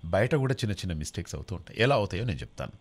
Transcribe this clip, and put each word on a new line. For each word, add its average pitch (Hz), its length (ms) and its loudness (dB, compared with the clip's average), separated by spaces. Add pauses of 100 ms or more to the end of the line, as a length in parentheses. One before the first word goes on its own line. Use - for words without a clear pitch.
బయట 101 300 2
కూడా 135 180 2
చిన్న 104 180 0
చిన్న 92 220 -2
మిస్టేక్స్ 78 420 -6
అవుతూ 76 200 -8
ఉంటాయి. - 260 -4
ఎలా 135 140 6
అవుతాయో 101 280 0
నేను 92 160 -2
చెప్తాను. - 420 -8